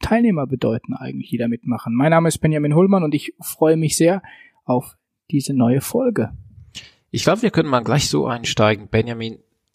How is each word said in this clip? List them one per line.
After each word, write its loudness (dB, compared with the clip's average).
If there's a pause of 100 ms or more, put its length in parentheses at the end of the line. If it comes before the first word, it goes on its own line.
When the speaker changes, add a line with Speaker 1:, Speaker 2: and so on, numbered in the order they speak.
Speaker 1:
Teilnehmer 2
bedeuten -4
eigentlich, -10
die -6
da -2
mitmachen. -4
Mein 2
Name 4
ist -2
Benjamin 0
Hullmann 4
und -2
ich -4
freue 0
mich 0
sehr 2 (440)
auf -2 (340)
diese -2
neue 2
Folge. -2 (800)
Speaker 2:
Ich -4
glaube, 2
wir 2
können 0
mal 0
gleich 2
so 0
einsteigen, 0
Benjamin. -4 (380)